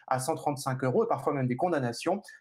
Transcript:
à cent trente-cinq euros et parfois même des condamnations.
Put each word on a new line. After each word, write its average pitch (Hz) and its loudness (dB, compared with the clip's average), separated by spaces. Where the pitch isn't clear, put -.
à 127 2
cent 156 -2
trente-cinq 135 -2
euros 131 4
et - 0
parfois 143 0
même 131 0
des 123 0
condamnations. 165 0